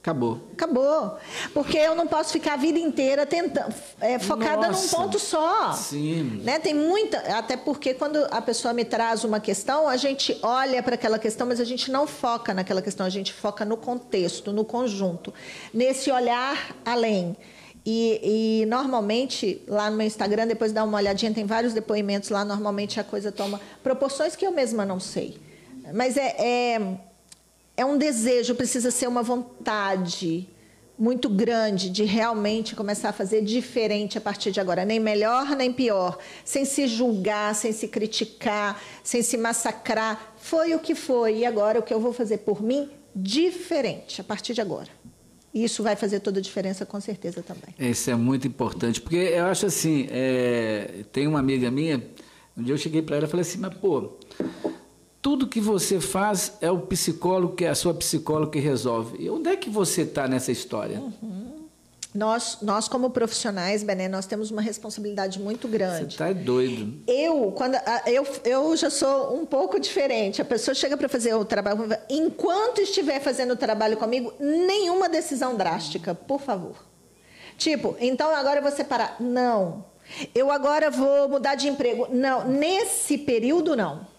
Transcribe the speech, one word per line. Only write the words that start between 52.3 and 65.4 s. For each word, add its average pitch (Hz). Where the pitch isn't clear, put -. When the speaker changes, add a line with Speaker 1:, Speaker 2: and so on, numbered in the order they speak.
Speaker 1:
um 113
dia 123
eu 147
cheguei 160
pra 151
ela 147
e -
falei 175
assim, 165
mas 190
pô, 143
tudo 269
que 226
você 202
faz 196
é 165
o 185
psicólogo, 180
que 180
é 160
a 143
sua 175
psicóloga 151
que 151
resolve. 117
E 180
onde 320
é 381
que 302
você 185
tá 135
nessa 131
história? 113
Speaker 2:
Uhum. 220
Nós, 220
nós 208
como 254
profissionais, 208
Bené, 190
nós 190
temos 214
uma 208
responsabilidade 202
muito 214